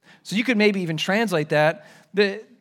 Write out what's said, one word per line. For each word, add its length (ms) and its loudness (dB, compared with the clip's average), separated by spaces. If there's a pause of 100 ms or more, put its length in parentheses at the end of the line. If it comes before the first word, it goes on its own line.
(220)
So 140 -8
you 80 -2
could 120 0
maybe 240 2
even 160 -4
translate 520 -2
that, 380 0 (280)
the, 300 0 (160)